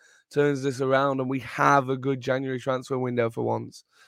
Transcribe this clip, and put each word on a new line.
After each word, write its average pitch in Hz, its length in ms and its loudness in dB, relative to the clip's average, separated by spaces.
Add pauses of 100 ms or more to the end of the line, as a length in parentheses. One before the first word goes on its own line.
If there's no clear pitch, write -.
(320)
turns 143 320 0
this 135 160 -2
around 135 400 2
and 127 100 -2
we 135 100 -2
have 139 500 4
a 131 80 0
good 131 240 -2
January 131 380 -2
transfer 131 380 -4
window 120 320 0
for 120 140 -6
once. 117 400 -4 (240)